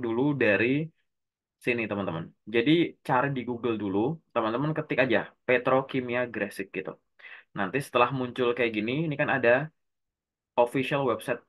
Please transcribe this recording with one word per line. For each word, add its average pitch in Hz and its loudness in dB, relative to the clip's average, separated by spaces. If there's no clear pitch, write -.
dulu 127 0
dari 120 2
sini, 120 -2
teman-teman. 92 -4
Jadi, 131 2
cari 139 0
di 131 -4
Google 117 -4
dulu. 104 0
Teman-teman 123 -2
ketik 147 -2
aja, 113 0
Petrokimia 123 0
Gresik 104 -6
gitu. 90 -6
Nanti 101 -2
setelah 127 2
muncul 123 -2
kayak 120 0
gini, 127 -2
ini 143 -4
kan 196 0
ada 127 4
official 135 0
website 120 -2